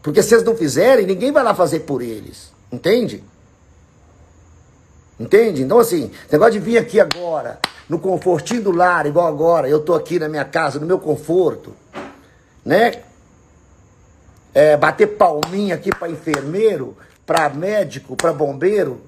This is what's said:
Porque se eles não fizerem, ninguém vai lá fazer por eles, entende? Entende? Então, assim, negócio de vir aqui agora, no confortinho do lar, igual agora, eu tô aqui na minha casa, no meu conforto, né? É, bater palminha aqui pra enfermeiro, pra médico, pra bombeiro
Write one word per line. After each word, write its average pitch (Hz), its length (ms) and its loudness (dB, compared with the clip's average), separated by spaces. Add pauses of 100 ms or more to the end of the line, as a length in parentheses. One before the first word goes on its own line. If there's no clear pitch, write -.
Porque 151 220 2
se 220 100 4
eles 226 120 6
não 226 120 0
fizerem, 185 480 4
ninguém 190 280 -2
vai 294 100 4
lá 214 120 2
fazer 165 260 0
por 135 200 -6
eles, 107 500 -12 (220)
entende? 160 500 -2 (2000)
Entende? 190 420 2
Então, 139 160 2
assim, 147 320 0 (200)
negócio 196 220 4
de 202 80 -4
vir 220 180 0
aqui 214 220 0
agora, 160 580 -6 (300)
no 160 100 -4
confortinho 180 640 -2
do 202 80 -2
lar, 175 360 2
igual 160 200 0
agora, 156 420 0
eu 151 120 2
tô 170 120 -2
aqui 165 280 -2
na 156 80 -4
minha 151 180 -4
casa, 147 320 -4
no 151 80 -8
meu 180 140 0
conforto, 156 760 -2 (880)
né? - 380 2 (1500)
É, 147 240 6
bater 156 400 0
palminha 175 560 0
aqui 160 160 -6
pra 175 180 -4
enfermeiro, 151 880 -2 (300)
pra 160 220 0
médico, 151 680 -6
pra 165 200 0
bombeiro 147 720 -2